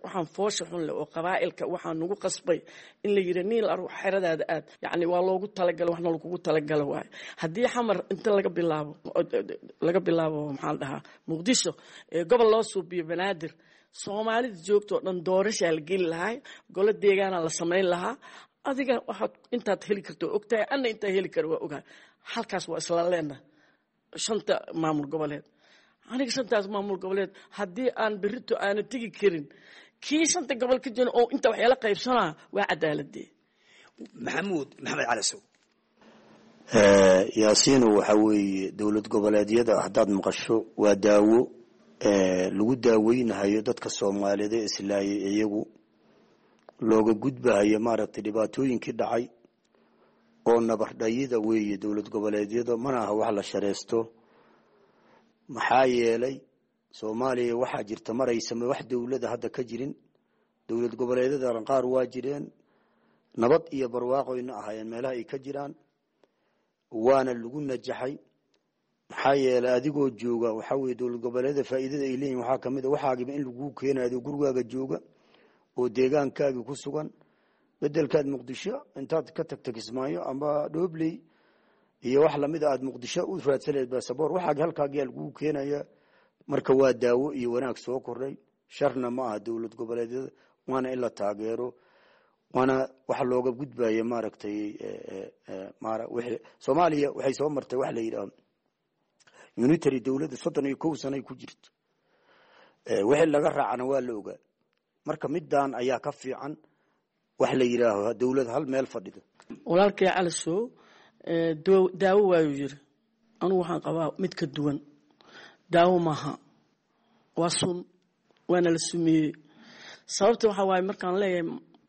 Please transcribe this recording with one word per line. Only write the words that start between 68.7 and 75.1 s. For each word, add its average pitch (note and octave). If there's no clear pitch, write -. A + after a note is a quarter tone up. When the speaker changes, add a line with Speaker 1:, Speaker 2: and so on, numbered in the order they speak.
Speaker 3:
Maxaa -
yeelay, B2+
adigoo C#3
jooga, A#2
waxaa A2
weeye, C3
dowlad A#2+
goboleedyada B2+
faa'iidada C3+
ay C3
leeyihiin C3
waxaa B2
ka C3
mid C3+
ah C3
waxaagiba C3+
in D3
laguu B2+
keenayo C3
adigoo B2
gurigaaga C#3
jooga C3